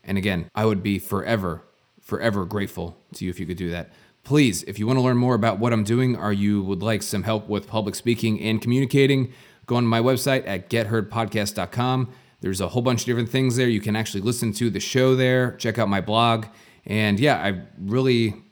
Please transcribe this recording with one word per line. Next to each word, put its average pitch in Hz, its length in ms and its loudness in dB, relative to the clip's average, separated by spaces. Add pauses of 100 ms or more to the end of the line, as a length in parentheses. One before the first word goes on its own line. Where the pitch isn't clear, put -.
And 98 140 -4
again, 92 380 -2
I 107 100 0
would 104 160 2
be 101 160 0
forever, 95 640 -4 (400)
forever 101 440 -4
grateful 90 520 -8 (160)
to - 120 -10
you 92 40 -4
if 87 100 -10
you 87 60 -8
could 82 120 -8
do 87 120 -6
that. 85 220 -8 (320)
Please, 131 400 2
if 101 160 -10
you 107 80 0
want 131 100 2
to 127 60 4
learn 123 140 4
more 123 180 4
about 104 240 2
what 117 120 2
I'm 110 120 2
doing 120 320 2
or 104 180 -2
you 101 300 0
would 95 180 -4
like 110 220 -2
some 101 180 -4
help 107 260 -2
with 104 200 -4
public 107 260 -2
speaking 110 480 0
and 110 180 0
communicating, 135 760 2 (320)
go 120 100 0
on 120 100 2
my 113 140 4
website 131 480 2
at 95 200 -6
get 113 200 0
heard 110 240 -2
podcast 107 420 -2
dot 90 180 -6
com. 127 380 0 (320)
There's 92 180 -4
a 87 100 -2
whole 123 120 0
bunch 123 200 2
of - 40 -6
different 117 240 0
things 131 260 0
there. 123 140 2
You 104 120 2
can 107 140 -2
actually 107 260 -4
listen 117 320 -2
to 117 180 -2
the 98 80 -4
show 131 360 2
there, 127 420 2
check 113 200 -4
out 110 100 2
my 98 140 0
blog. 110 460 2 (380)
And 104 340 0
yeah, 139 160 4
I 92 260 -2 (180)
really 117 540 2 (180)